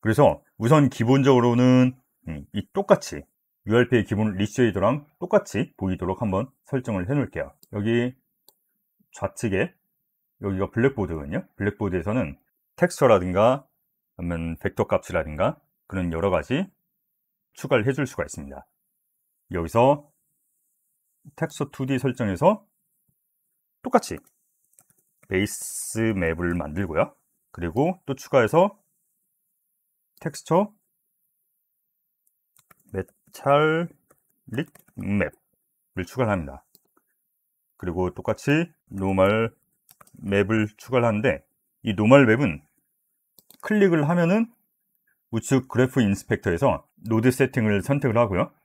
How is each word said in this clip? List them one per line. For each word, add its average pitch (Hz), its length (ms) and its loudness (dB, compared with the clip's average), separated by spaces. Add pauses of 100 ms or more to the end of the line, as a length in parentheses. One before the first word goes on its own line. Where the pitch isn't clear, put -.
그래서 110 420 2 (140)
우선 139 320 4
기본적으로는, 127 1040 4 (340)
음, 73 260 -12
이 101 180 -6
똑같이 - 500 0 (440)
유알피의 117 380 2
기본 107 320 -2
리쉐이더랑 104 720 -2 (120)
똑같이 196 580 -2
보이도록 92 460 -4
한번 117 280 -4 (140)
설정을 110 460 -6
해놓을게요. 101 420 -6 (220)
여기 117 400 -2 (960)
좌측에 101 640 -4 (680)
여기가 98 280 -4
블랙보드거든요. 95 760 -2 (100)
블랙보드에서는 98 800 -4 (400)
텍스처라든가 110 920 2 (500)
아니면 82 440 -6
벡터 - 260 -4
값이라든가 85 720 -2 (280)
그런 90 260 -4
여러 87 180 -2
가지 123 400 -2 (840)
추가를 123 320 0
해줄 135 200 -2
수가 - 180 -6
있습니다. 69 420 -14 (840)
여기서 117 580 2 (1300)
텍스처 - 340 -8
투디 135 280 -4
설정해서 127 680 0 (1160)
똑같이 - 360 0 (1120)
베이스 - 680 -4
맵을 87 560 0
만들고요. 78 600 -4 (360)
그리고 113 540 -4
또 139 100 -6
추가해서 151 640 0 (1400)
텍스처 165 540 -2 (2250)
메탈릭 - 1800 -4 (240)
맵을 - 1120 -8
추가를 120 240 -2
합니다. 73 340 -6 (1120)
그리고 90 360 -4
똑같이 147 580 -2 (160)
노멀 95 680 0 (640)
맵을 101 580 0
추가를 120 300 -2
하는데 107 380 -2 (380)
이 110 120 -2
노멀 247 320 8
맵은 110 360 2 (1000)
클릭을 175 460 4
하면은 175 380 2 (840)
우측 127 380 0
그래프 127 320 0
인스펙터에서 98 840 0 (220)
노드 113 220 4
세팅을 107 520 0
선택을 107 340 -2
하고요. 101 360 0 (120)